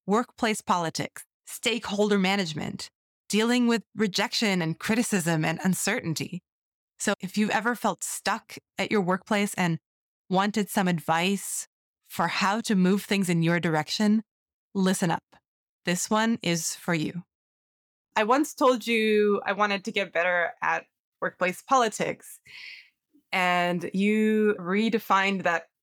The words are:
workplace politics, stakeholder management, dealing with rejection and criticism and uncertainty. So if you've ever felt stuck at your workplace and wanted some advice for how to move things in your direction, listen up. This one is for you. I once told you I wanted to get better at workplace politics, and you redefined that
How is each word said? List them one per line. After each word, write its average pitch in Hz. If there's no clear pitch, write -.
workplace 220
politics, -
stakeholder 208
management, 185
dealing 233
with 233
rejection 202
and 160
criticism 175
and 160
uncertainty. 180
So 202
if 190
you've 208
ever 226
felt 202
stuck -
at 196
your 208
workplace 196
and 170
wanted 196
some 185
advice 175
for -
how 208
to 220
move 185
things 196
in 170
your 170
direction, 180
listen 190
up. 165
This 175
one 226
is 170
for -
you. 160
I 214
once 269
told 262
you 214
I 202
wanted 196
to 226
get 196
better 175
at 165
workplace 180
politics, -
and 175
you 214
redefined 196
that 170